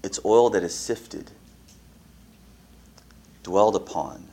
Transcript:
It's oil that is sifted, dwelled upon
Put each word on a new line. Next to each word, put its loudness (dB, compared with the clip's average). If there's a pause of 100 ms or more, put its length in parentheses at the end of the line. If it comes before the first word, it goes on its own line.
It's -10
oil 6
that 0
is -6
sifted, -10 (2000)
dwelled 2
upon -8